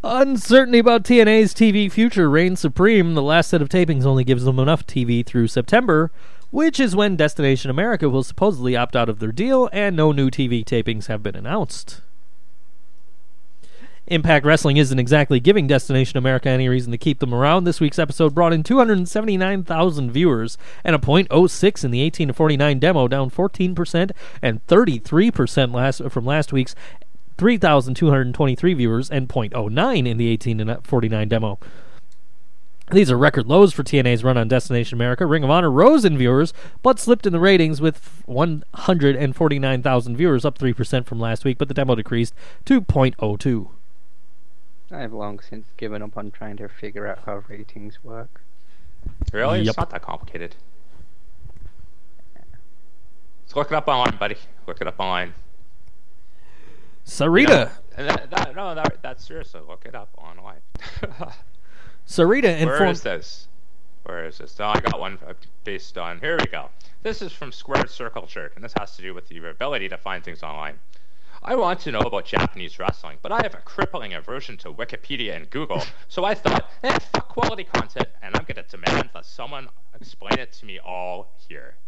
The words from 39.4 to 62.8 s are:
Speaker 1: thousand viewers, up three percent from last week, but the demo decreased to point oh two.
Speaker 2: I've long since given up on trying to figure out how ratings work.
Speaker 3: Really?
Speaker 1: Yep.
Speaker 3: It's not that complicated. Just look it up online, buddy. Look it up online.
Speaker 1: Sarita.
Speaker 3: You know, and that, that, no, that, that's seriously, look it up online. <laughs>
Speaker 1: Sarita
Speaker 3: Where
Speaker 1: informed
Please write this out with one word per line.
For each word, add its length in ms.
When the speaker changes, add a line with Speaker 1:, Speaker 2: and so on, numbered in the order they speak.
Speaker 1:
thousand 340
viewers, 280
up 140
three 140
percent 360
from 100
last 260
week, 140
but 80
the 80
demo 220
decreased 380
to 140
point 380
oh 180
two. 340
Speaker 2:
I've 240
long 280
since 260
given 240
up 160
on 140
trying 280
to 100
figure 400
out 180
how 220
ratings 560
work. 360
Speaker 3:
Really? 300
Speaker 1:
Yep. 80
Speaker 3:
It's 60
not 140
that 120
complicated. 520
Just 120
look 160
it 20
up 140
online, 280
buddy. 200
Look 120
it 60
up 140
online. 340
Speaker 1:
Sarita. 360
Speaker 3:
You 60
know, 240
and 140
that, 200
that, 240
no, 220
that, 260
that's 240
seriously, 400
look 200
it 100
up 220
online. 420
<laughs> 1080
Speaker 1:
Sarita 380
Speaker 3:
Where 120
Speaker 1:
informed 360